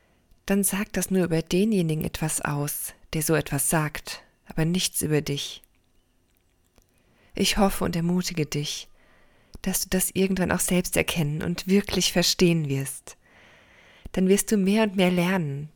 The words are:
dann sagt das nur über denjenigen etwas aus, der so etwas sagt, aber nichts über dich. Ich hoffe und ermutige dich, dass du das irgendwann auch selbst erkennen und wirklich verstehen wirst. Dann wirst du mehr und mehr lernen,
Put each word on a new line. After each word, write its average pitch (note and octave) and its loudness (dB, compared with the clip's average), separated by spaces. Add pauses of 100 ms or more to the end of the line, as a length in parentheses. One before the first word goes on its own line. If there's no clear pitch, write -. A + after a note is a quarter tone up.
(460)
dann G3 2
sagt F#3+ -4
das F#3 -2
nur F#3 4
über E3 0
denjenigen F3+ 0
etwas - -4
aus, D3 -4 (180)
der D#3+ -2
so D#3+ 2
etwas D3 0
sagt, - -2 (240)
aber - -2
nichts F3 0
über D3+ 2
dich. - -6 (1700)
Ich - 0
hoffe G3 2
und F3 -2
ermutige E3+ 0
dich, - -6 (720)
dass F#3 -4
du - -6
das F#3 0
irgendwann F#3+ 2
auch F3 0
selbst - 0
erkennen D#3+ 0
und - -4
wirklich F#3+ 2
verstehen E3+ 2
wirst. - -6 (920)
Dann F#3 2
wirst G3 4
du A3 4
mehr G3+ 4
und G3 -2
mehr F#3 4
lernen, E3+ 0